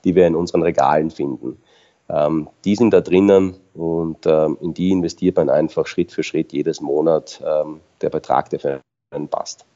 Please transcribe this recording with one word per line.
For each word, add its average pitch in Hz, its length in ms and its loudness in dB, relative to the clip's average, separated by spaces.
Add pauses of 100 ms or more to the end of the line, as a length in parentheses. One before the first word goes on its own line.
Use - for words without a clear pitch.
die 92 100 2
wir 90 120 6
in 82 100 2
unseren 87 260 0
Regalen 78 480 0
finden. 67 460 -8 (540)
Ähm, 76 380 -2 (180)
die 101 100 0
sind 110 160 2
da 92 80 6
drinnen 95 560 4 (160)
und, 82 540 -4
ähm, 78 340 2
in 82 140 -6
die 90 160 0
investiert 90 480 0
man 78 100 2
einfach 78 380 0
Schritt - 260 -4
für - 100 -6
Schritt - 300 -4
jedes 73 300 -4
Monat, 76 600 0
ähm, 76 380 -4 (220)
der 78 80 -2
Betrag, 67 400 -2
der - 100 -6
für 69 200 -4 (340)
einen 73 140 -8
passt. - 360 -10 (120)